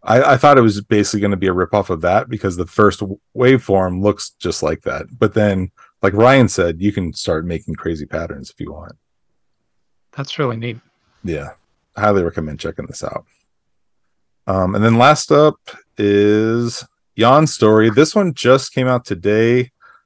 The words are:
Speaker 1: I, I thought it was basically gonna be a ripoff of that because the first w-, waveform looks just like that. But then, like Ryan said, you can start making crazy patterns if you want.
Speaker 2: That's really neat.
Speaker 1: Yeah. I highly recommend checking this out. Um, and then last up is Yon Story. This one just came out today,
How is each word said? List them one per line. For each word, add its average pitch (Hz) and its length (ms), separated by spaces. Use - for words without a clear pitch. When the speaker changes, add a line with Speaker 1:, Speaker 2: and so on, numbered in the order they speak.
Speaker 1:
I, 135 300
I 127 40
thought 143 220
it 123 40
was 104 200
basically 104 380
gonna 101 180
be 95 100
a 90 60
ripoff 92 340
of 82 140
that 95 260
because 101 280
the 87 100
first 107 340
w-, 98 180
waveform 98 680
looks 104 360
just - 240
like 80 200
that. - 240
But 104 160
then, 98 360
like 98 120
Ryan 123 340
said, 85 320
you 101 120
can 87 200
start 82 320
making 82 300
crazy 78 320
patterns 73 420
if - 100
you - 140
want. - 200
Speaker 2:
That's - 220
really 123 180
neat. 117 220
Speaker 1:
Yeah. 73 280
I - 40
highly 101 220
recommend 78 380
checking - 260
this - 180
out. - 220
Um, 95 280
and 104 80
then 113 140
last 139 340
up 151 280
is 107 840
Yon 131 300
Story. 110 440
This 139 240
one 190 180
just 127 400
came 131 160
out 123 160
today, 113 640